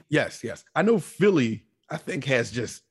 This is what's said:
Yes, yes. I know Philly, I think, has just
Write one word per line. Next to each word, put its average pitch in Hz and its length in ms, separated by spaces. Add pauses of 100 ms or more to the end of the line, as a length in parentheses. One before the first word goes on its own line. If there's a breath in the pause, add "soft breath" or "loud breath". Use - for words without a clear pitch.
Yes, 131 340
yes. 110 200 (120)
I 160 60
know 220 180
Philly, 147 640 (240)
I 156 80
think, 139 280
has 117 260
just 113 400